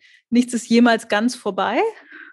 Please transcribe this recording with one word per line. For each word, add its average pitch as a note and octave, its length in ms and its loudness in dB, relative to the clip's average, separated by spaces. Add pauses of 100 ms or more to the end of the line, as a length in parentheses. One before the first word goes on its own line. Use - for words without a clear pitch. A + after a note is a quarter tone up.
(280)
nichts A#3+ 240 0
ist A#3 160 -6
jemals A#3 380 4
ganz A3 300 -2
vorbei, G3+ 440 -4 (520)